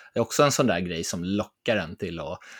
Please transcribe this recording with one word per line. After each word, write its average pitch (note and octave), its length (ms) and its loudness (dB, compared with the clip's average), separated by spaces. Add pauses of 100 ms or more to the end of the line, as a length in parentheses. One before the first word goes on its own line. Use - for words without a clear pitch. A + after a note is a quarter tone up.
(140)
Det - 60 0
är - 20 6
också D3 220 4
en C#3+ 80 6
sån C3 160 2
där F2+ 120 2
grej E2+ 240 -4
som E2+ 200 -4
lockar G#2 540 -2
en F2 180 -4
till E2 240 -6
att E2+ 200 -8 (200)